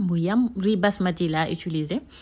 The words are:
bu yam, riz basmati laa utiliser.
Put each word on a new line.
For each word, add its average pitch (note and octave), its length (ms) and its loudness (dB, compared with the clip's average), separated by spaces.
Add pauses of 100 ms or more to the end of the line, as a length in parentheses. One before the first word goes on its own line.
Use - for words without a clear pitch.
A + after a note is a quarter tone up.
bu F3 100 0
yam, G#3+ 380 2
riz G3+ 200 2
basmati F3+ 520 0
laa D#3+ 200 0
utiliser. D#3+ 520 -4 (220)